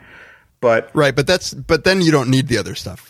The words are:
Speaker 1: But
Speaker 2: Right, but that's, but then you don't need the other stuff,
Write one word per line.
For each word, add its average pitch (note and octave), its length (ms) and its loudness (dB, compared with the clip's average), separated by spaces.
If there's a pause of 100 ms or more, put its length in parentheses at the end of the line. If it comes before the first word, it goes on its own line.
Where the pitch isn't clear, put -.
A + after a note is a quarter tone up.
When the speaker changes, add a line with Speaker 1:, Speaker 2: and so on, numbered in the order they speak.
(600)
Speaker 1:
But A2+ 320 0
Speaker 2:
Right, C#3+ 220 2
but C#3 120 0
that's, F3+ 260 -2
but D3+ 300 -2
then F#3+ 180 2
you E3 100 4
don't C3 180 2
need C3 180 2
the A#2+ 100 0
other F#2 180 -6
stuff, - 340 -14